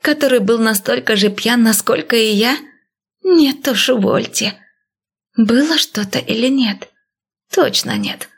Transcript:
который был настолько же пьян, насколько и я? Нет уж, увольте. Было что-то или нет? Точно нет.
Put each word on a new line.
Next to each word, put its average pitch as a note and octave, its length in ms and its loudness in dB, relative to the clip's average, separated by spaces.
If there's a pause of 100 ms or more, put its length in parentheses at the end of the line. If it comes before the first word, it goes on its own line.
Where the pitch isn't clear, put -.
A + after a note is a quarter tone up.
который C#4+ 380 0
был A3 200 0
настолько A3+ 560 -2
же G3+ 140 2
пьян, A#3 340 0
насколько A3+ 520 0
и A3 160 2
я? A#3 260 0 (640)
Нет D#4+ 440 2
уж, A#3+ 220 0
увольте. G3+ 640 0 (840)
Было C4 420 2
что-то G#3 420 -4
или A3+ 280 -2
нет? B3 420 -2 (640)
Точно G#2+ 440 -2
нет. - 400 -8